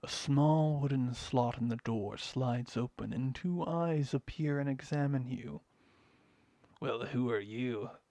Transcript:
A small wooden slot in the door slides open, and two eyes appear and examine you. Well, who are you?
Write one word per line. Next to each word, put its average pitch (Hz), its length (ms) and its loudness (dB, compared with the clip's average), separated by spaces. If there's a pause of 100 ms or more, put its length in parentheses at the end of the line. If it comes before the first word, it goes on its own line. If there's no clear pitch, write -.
A - 60 -12
small 151 720 4
wooden 135 340 2
slot 120 460 0
in 117 80 0
the 120 80 0
door 113 420 -2
slides 120 580 -2
open, 113 380 -4
and 131 220 -2
two 175 280 -2
eyes 165 500 0
appear 143 460 0
and 139 80 0
examine 139 600 0
you. 135 340 -6 (1200)
Well, 120 240 -2
who 123 240 0
are 110 100 2
you? 110 520 -4 (180)